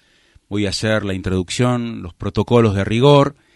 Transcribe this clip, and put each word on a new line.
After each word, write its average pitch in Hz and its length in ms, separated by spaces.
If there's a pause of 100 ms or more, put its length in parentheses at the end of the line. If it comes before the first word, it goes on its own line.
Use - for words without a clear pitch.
(480)
Voy 101 180
a 95 40
hacer 110 340
la 98 100
introducción, 110 880
los 87 100
protocolos 107 640
de 98 100
rigor, 139 500 (200)